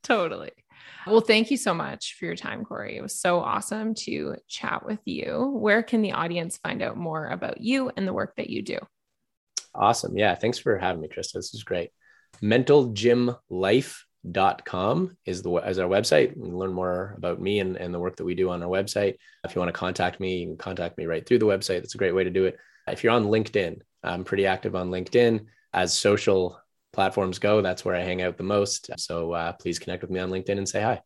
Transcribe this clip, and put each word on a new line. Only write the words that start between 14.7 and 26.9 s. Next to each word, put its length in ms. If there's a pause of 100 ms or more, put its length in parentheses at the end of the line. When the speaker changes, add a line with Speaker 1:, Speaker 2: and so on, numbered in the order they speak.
Speaker 2:
is 180
the, 140
is 220
our 80
website. 480
You 80
can 140
learn 160
more 440
about 220
me 200
and, 180
and 160
the 60
work 180
that 80
we 100
do 140
on 140
our 60
website. 460 (280)
If 120
you 40
wanna 140
contact 460
me, 200
you 80
can 100
contact 400
me 80
right 200
through 140
the 60
website. 360
That's 140
a 40
great 160
way 80
to 80
do 140
it. 120 (300)
If 160
you're 100
on 120
LinkedIn, 540 (240)
I'm 200
pretty 240
active 280
on 140
LinkedIn. 560 (280)
As 200
social 680 (340)